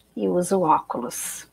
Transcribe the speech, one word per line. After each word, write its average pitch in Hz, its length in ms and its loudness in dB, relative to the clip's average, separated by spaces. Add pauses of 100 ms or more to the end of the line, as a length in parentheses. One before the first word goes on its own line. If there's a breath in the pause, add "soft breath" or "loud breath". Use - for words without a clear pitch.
(160)
e 208 120 0
uso 180 340 2
óculos. - 920 -2